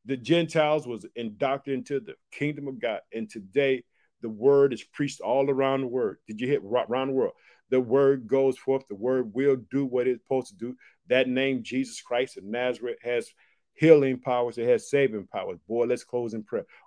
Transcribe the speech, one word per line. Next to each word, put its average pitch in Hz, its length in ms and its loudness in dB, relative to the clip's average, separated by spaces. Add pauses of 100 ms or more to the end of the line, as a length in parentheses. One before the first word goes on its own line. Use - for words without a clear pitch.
the 131 120 -4
Gentiles 151 720 2
was 113 180 -8 (120)
inducted 131 580 -4
into 131 240 -4
the 113 160 -14 (160)
kingdom 143 380 -6
of 135 100 -10
God. 107 220 -4 (120)
And 110 160 -8
today, 120 540 -2 (400)
the 120 60 -6
word 135 440 4
is 110 120 -10
preached - 360 -6
all 135 300 0
around 135 300 0
the 131 80 -4
world. 117 300 -4 (100)
Did 107 120 -10
you 127 60 -4
hear? 131 140 0
Ra-, 104 280 -2
around 131 200 -2
the 135 60 -4
world. 117 200 0 (360)
The 131 100 4
word 131 480 4
goes 135 280 2
forth. 135 300 -2
The 104 80 -12
word 120 400 -2
will 135 220 2
do 135 280 -4
what 123 220 0
it's 123 160 -2
supposed 131 280 -4
to 98 60 -20
do. 123 200 -10 (320)
That 127 200 4
name, 127 360 0
Jesus 131 360 -6
Christ 123 360 -4
of 92 80 -18
Nazareth, 117 580 -4
has 120 260 -4 (500)
healing 143 400 6
powers. 123 380 -2
It 117 120 -2
has 120 200 2
saving 113 380 0
powers. 92 320 -8 (100)
Boy, 117 160 0
let's 120 180 -2
close 120 300 -6
in 110 100 -8
prayer. 104 220 -6 (220)